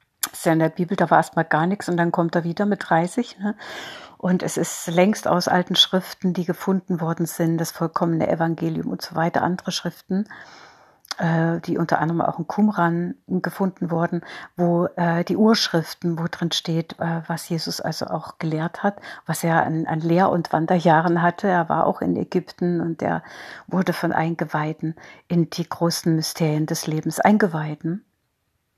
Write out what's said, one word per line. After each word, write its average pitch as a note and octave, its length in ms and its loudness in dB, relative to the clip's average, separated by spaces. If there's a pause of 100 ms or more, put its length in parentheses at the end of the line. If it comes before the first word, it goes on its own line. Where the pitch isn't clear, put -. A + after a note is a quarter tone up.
(320)
ist - 140 -14
ja E3+ 80 6
in D#3+ 60 4
der D#3+ 100 4
Bibel, F3 260 -2
da E3+ 140 2
war E3 80 8
erstmal D#3+ 280 2
gar D#3 200 2
nichts F#3+ 240 -2
und F3 80 0
dann E3+ 140 2
kommt E3+ 240 0
er E3+ 80 2
wieder E3+ 240 -2
mit G3+ 200 -2
dreißig, F3 520 0
ne? G3+ 160 -4 (640)
Und F3+ 260 0
es - 140 -4
ist - 300 -4
längst F3+ 400 2
aus F3+ 200 2
alten F3+ 280 2
Schriften, - 580 2
die F3 120 -2
gefunden F#3 560 -2
worden E3+ 240 -2
sind, E3 320 0
das E3 140 -4
vollkommene E3 560 0
Evangelium E3 600 -2
und F#3 140 -6
so - 140 -14
weiter, E3 280 0
andere F3+ 280 -2
Schriften, F#3 560 -4 (880)
äh, E3 440 2
die E3+ 160 -4
unter E3+ 220 0
anderem E3 220 0
auch - 180 -2
in E3 80 -6
Qumran F3 680 0 (120)
gefunden F3+ 640 -4
wurden, E3+ 300 -2 (340)
wo, F3 400 2
äh, E3+ 300 0
die F#3 120 0
Urschriften, F3 800 2
wo E3 100 -2
drin E3+ 240 -4
steht, - 480 -4
äh, E3 280 -2
was E3 200 -6
Jesus - 340 -6
also - 260 -4
auch - 320 -8
gelehrt D#3 420 -4
hat, G3+ 180 -2 (280)
was - 160 -4
er E3 200 4
an, D#3+ 220 -2
an D#3+ 140 -2
Lehr- E3+ 320 4
und F3 200 0
Wanderjahren E3 720 4
hatte. F3 260 2
Er E3+ 220 2
war D#3+ 160 2
auch - 160 0
in F3+ 140 0
Ägypten F3 680 -2
und E3 220 -4
er E3 180 -2 (460)
wurde F3 260 0
von E3+ 180 -2
Eingeweihten D#3+ 840 -2 (320)
in E3+ 240 2
die - 180 -6
großen E3+ 460 0
Mysterien D#3 500 0
des - 220 -6
Lebens D#3 320 -4
Eingeweihten. E3 840 2 (760)